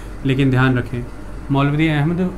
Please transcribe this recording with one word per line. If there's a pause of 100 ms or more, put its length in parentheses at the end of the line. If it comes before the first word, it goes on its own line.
(260)
लेकिन
ध्यान
रखें, (480)
मौलवी
अहमद, (180)